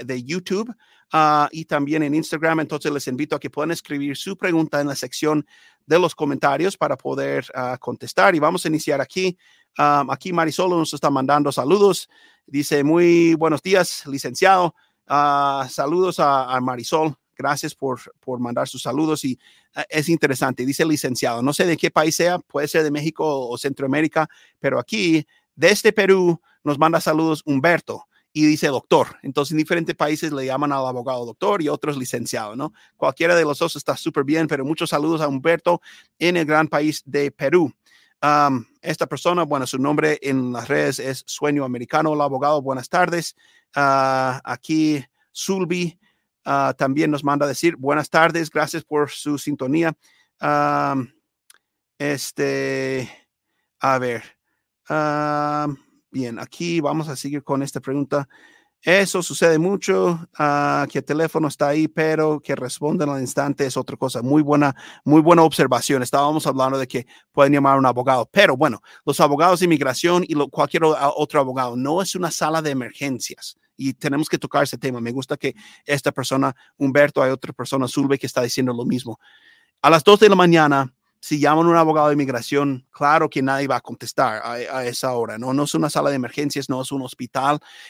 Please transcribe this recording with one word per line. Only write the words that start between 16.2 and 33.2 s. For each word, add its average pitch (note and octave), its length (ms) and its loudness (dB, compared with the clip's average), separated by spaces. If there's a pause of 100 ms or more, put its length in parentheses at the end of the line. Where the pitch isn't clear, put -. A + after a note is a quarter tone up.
a B2+ 60 0
Marisol. C3 560 -2 (220)
Gracias C#3+ 380 -4
por, C3 240 -6 (220)
por B2+ 180 -8
mandar B2 260 -4
sus B2 160 -14
saludos D3 440 -2
y, B2+ 120 -4 (360)
ah, D3 160 -8
es D3+ 180 -2
interesante. C3+ 580 0
Dice C#3 200 0
licenciado. B2+ 560 -2
No C3+ 100 0
sé F#3+ 140 2
de E3 100 2
qué E3+ 160 -2
país D#3+ 240 2
sea, F3 240 0
puede D3 300 -4
ser D#3+ 140 2
de D3+ 80 0
México D3 580 -4
o B2 80 -8
Centroamérica, C#3+ 720 -2 (280)
pero C3+ 220 -2
aquí, E3 480 0 (260)
desde G3+ 380 4
Perú, F#3+ 480 2 (240)
nos C#3+ 160 -2
manda D#3+ 220 4
saludos D#3+ 420 0
Humberto D#3 640 0 (240)
y D3+ 140 2
dice D3+ 220 2
doctor. C3+ 540 0
Entonces, C#3 300 -4
en D#3 60 -2
diferentes E3+ 400 -2
países D#3 340 -2
le C3+ 140 -4
llaman C#3 260 -2
al C3+ 160 -2
abogado B2 380 -6
doctor F3+ 360 -2
y D3+ 60 -2
otros D3 300 -4
licenciado, A#2 580 -8
¿no? C#3+ 160 -8 (240)
Cualquiera - 400 0